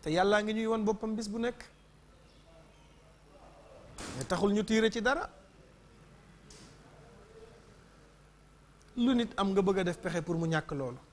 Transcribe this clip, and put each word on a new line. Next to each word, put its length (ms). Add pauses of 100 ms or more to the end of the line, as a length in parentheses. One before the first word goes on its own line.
Te 80
Yàllaa 340
ngi 100
ñuy 140
won 160
boppam 320
bis 140
bu 100
nekk. 220 (2500)
Mais 80
taxul 280
ñu 100
tiire 260
ci 120
dara. 280 (3750)
Lu 180
nit 220
am 160
nga 80
bëgg 180
a 40
def 180
pexe 200
pour 140
mu 120
ñàkk 260
loolu. 240 (160)